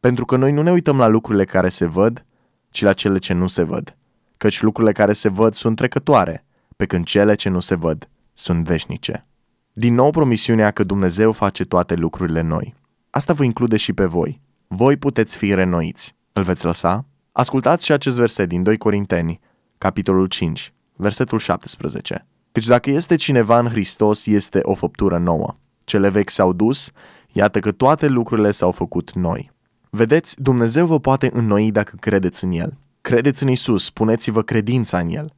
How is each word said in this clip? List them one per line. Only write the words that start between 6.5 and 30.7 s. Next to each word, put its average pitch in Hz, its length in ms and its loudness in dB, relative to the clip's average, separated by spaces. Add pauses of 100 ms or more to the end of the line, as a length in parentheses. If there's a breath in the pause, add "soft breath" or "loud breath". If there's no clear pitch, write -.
pe 95 100 -2
când 87 180 -2
cele 101 300 2
ce 104 140 -4
nu 92 120 0
se - 140 0
văd 80 340 -4 (240)
sunt 85 320 -2
veșnice." - 600 -6 (460)
Din 120 220 0
nou 131 160 4
promisiunea 117 600 2
că 104 140 -2
Dumnezeu 98 480 2
face 98 320 -2
toate 87 300 0
lucrurile 82 460 -2
noi. 80 340 -4 (360)
Asta 139 220 -2
vă 147 120 0
include 117 320 0
și - 160 -2
pe 98 120 0
voi. 82 360 -4 (260)
Voi 120 300 2
puteți 139 400 -2
fi 101 180 0
reînnoiți. 90 600 -2 (180)
Îl 101 100 -2
veți 90 220 -2
lăsa? 85 400 -2 (280)
Ascultați 131 520 0
și - 80 0
acest 135 240 -2
verset 110 320 0
din 87 140 -2
doi 107 140 2
Corinteni, 95 640 -2 (380)
capitolul 95 480 0
cinci, - 460 -6 (240)
versetul 104 420 -2
șaptesprezece. - 880 -6 (260)
"Căci 110 140 -2
dacă 123 240 2
este 165 260 0
cineva 120 420 2
în 120 100 0
Hristos, 107 580 0
este 104 360 0
o 98 120 0
făptură 90 440 -2
nouă. 85 380 -2 (280)
Cele 98 240 0
vechi 98 220 0
s-au 92 220 2
dus, 107 380 0 (420 soft breath)
iată 101 280 2
că 104 120 -2
toate 147 340 2
lucrurile 117 440 2
s-au 90 200 2
făcut - 420 -6
noi." 87 380 -4 (400)
Vedeți, 117 520 0
Dumnezeu 123 440 2